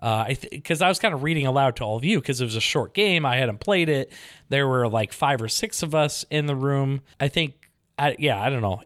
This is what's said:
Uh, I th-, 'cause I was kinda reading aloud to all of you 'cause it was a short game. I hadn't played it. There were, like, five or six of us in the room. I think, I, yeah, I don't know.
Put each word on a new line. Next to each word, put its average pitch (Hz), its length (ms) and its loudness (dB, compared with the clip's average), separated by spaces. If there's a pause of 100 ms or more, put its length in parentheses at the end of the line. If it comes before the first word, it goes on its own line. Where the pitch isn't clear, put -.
Uh, 110 280 0
I 135 40 0
th-, - 300 -10
'cause 160 180 -2
I 180 80 6
was 185 100 0
kinda 196 160 2
reading 147 320 0
aloud 131 300 2
to 127 60 -8
all 107 120 -4
of 117 80 -4
you 185 160 2
'cause 127 220 -2
it 127 40 -2
was 110 100 -4
a 110 60 -2
short - 320 -2
game. 185 320 2
I 127 120 2
hadn't 117 220 0
played 180 280 2
it. 139 240 0 (380)
There 139 180 2
were, 127 220 2
like, 110 240 -2
five 139 280 0
or 110 60 -4
six - 360 -4
of 151 120 -4
us 151 340 0
in 147 180 0
the 143 80 0
room. 139 460 0 (180)
I 143 100 2
think, - 400 -4 (300)
I, 143 200 2
yeah, 127 220 0
I 117 80 2
don't 131 140 0
know. 98 220 0